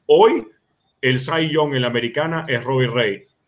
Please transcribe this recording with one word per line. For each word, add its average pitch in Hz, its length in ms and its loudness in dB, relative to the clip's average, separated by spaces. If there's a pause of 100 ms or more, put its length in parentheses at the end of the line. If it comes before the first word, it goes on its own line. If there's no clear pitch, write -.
Hoy, 220 420 4 (540)
el 127 160 2
Cy 160 320 -4
Young 147 240 0
en 123 80 0
la 123 60 -2
Americana 143 600 -4
es 120 160 -4
Robbie 131 220 0
Ray. 113 400 -2 (220)